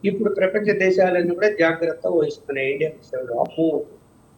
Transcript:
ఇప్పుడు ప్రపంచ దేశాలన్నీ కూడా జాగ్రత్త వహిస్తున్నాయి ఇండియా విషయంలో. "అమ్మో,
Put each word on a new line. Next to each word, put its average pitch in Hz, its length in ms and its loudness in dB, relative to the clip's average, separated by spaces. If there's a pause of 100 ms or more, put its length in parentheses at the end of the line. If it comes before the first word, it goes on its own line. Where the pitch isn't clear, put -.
ఇప్పుడు 196 280 0
ప్రపంచ 190 460 0
దేశాలన్నీ 180 560 2
కూడా 208 140 2
జాగ్రత్త 165 580 0
వహిస్తున్నాయి 147 640 -2
ఇండియా 151 180 -2
విషయంలో. 127 500 -8
"అమ్మో, 160 420 0 (560)